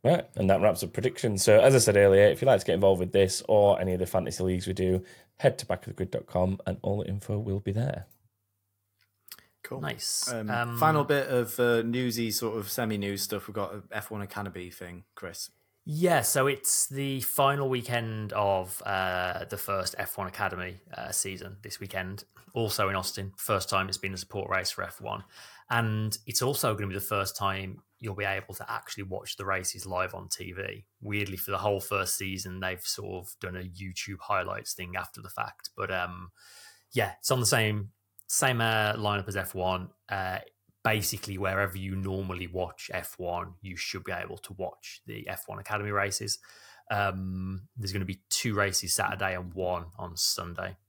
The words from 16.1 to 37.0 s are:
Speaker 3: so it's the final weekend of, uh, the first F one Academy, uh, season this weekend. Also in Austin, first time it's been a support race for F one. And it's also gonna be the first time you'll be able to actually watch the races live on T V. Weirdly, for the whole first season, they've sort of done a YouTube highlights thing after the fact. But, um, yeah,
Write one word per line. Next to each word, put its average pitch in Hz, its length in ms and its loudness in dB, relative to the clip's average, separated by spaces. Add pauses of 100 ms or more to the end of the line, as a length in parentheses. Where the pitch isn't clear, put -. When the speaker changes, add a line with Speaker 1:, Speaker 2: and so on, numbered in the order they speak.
Speaker 3:
so 135 260 2
it's - 400 0
the 135 340 -4
final 139 460 2
weekend 113 680 -2
of, 98 520 2
uh, 92 600 0
the 101 120 -8
first 95 400 -2
F - 200 -6
one 95 100 -4
Academy, 90 520 -4 (140)
uh, - 180 -8
season 95 520 -4
this 104 180 -12
weekend. 95 420 -6 (300)
Also 107 340 0
in 98 80 0
Austin, 95 400 -4
first 98 340 -2
time 95 200 0
it's 92 80 -4
been 95 160 -6
a 92 40 -8
support - 320 -8
race 92 220 0
for 95 120 -6
F - 180 -10
one. 104 220 -6 (460)
And 110 560 0
it's - 160 -2
also 127 320 2
gonna 101 140 -4
be 95 60 -6
the 98 80 -4
first 98 340 -2
time 95 460 -4 (180)
you'll 101 160 -8
be 101 100 -4
able 95 280 -4
to - 180 -12
actually 104 320 -8
watch - 320 -8
the 98 100 -10
races 95 400 -4
live 92 300 -2
on 92 140 -12
T 92 240 -8
V. 98 320 -8 (160)
Weirdly, 104 340 -2
for 95 160 -6
the 95 60 0
whole 98 240 0
first 95 340 -2
season, 95 460 -6
they've 92 200 -4
sort 95 440 -6
of - 160 -16
done 92 160 -8
a 90 60 -8
YouTube 92 580 -10
highlights 92 520 -2
thing 90 220 -10
after - 260 -8
the - 80 -14
fact. - 460 -8
But, 95 160 -6
um, 90 400 -6 (640)
yeah, 107 260 0